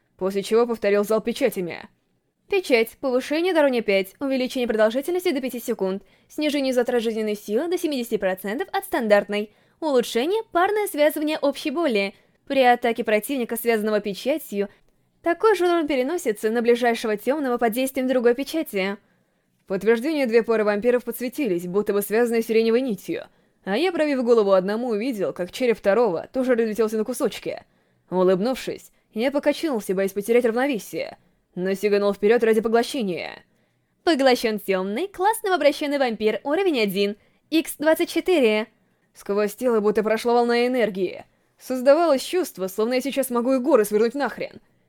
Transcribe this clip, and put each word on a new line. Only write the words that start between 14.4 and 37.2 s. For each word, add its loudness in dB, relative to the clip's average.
такой 2
же 0
урон 2
переносится -2
на 0
ближайшего 2
тёмного -2
под 0
действием -2
другой 2
печати». -4
В -20
подтверждение 0
две 4
пары 0
вампиров 0
подсветились, -4
будто -2
бы 0
связанные 0
сиреневой 2
нитью, -6
а -2
я, 0
пробив 0
голову 4
одному, 2
увидел, -2
как -8
череп 0
второго 2
тоже 2
разлетелся 0
на 0
кусочки. -6
Улыбнувшись, 0
я -2
покачнулся, -2
боясь -2
потерять 2
равновесие, -2
но -2
сиганул 2
вперёд 2
ради 4
поглощения. -2
«Поглощён 2
тёмный, -4
классно -2
обращённый 0
вампир, 0
уровень 0
один, 0